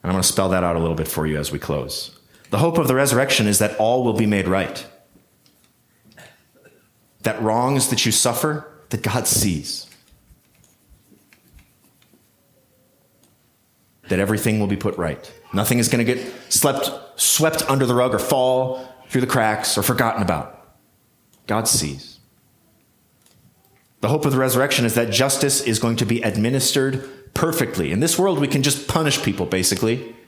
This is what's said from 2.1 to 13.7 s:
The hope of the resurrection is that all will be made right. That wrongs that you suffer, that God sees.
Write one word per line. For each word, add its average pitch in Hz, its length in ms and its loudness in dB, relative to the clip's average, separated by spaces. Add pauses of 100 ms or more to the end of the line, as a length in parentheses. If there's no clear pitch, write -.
The 104 80 0
hope 165 180 2
of 156 100 2
the 127 80 2
resurrection 131 520 2
is 101 140 2
that 104 180 0
all 123 260 2
will 117 80 2
be 113 140 2
made 98 220 2
right. 95 380 -2 (2250)
That 110 200 -2
wrongs 123 460 2
that - 160 0
you 110 80 2
suffer, 143 580 0 (200)
that 107 120 -4
God 120 240 -2
sees. - 600 -2 (4000)